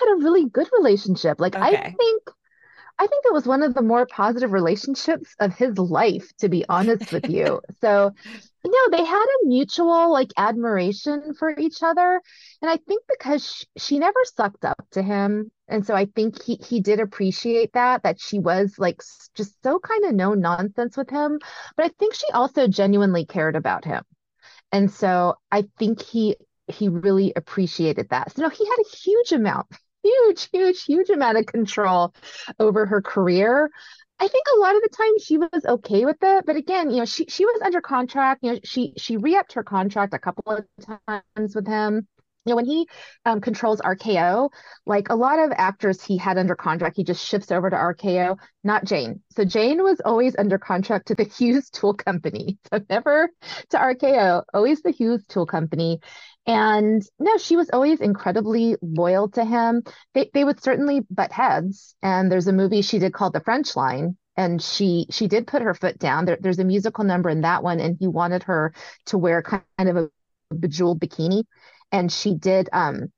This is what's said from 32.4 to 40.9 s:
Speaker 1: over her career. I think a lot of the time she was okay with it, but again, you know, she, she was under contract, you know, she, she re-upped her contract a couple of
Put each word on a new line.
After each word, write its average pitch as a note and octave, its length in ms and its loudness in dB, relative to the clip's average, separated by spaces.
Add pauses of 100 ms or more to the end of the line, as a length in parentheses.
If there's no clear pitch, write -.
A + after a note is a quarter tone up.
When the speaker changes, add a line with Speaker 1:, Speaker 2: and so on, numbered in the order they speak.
Speaker 1:
over G#3+ 280 4
her G3+ 140 0
career. G3+ 720 2 (480)
I G4 100 -2
think C5 200 0
a B4 120 6
lot F#4+ 140 4
of G#4+ 60 4
the A4 80 0
time A4 340 2
she D#4 140 0
was D#4+ 300 -2
okay A3 400 0
with D4+ 160 0
it, F#4+ 240 4
but D4+ 100 0
again, E4+ 340 -2
you B3 100 0
know, A#3 40 0
she, D#4+ 240 -6
she - 160 -2
was A4+ 180 2
under F4 200 0
contract, C4 600 -2
you A#3+ 120 -2
know, G3+ 100 -10
she, - 320 -4
she A3+ 220 -6
re-upped E4 340 0
her A3+ 100 -6
contract G3+ 520 -2
a A#3 40 -4
couple - 320 -8
of G#3+ 140 -4 (420)